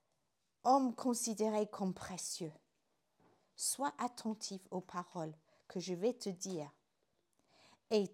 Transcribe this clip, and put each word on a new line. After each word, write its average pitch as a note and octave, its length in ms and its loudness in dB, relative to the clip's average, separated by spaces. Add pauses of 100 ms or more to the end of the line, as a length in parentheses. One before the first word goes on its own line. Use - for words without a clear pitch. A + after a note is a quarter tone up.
(640)
homme B3+ 300 6
considéré G#3+ 720 2
comme F#3+ 260 -2
précieux, - 580 -8 (1040)
sois - 420 0
attentif G#3+ 720 -4
aux F#3 100 -2
paroles F3 540 -6 (340)
que F#3+ 120 -4
je F3+ 140 -2
vais G#3 200 2
te B3 140 -8
dire F3 420 -6 (1200)
et G#3 240 4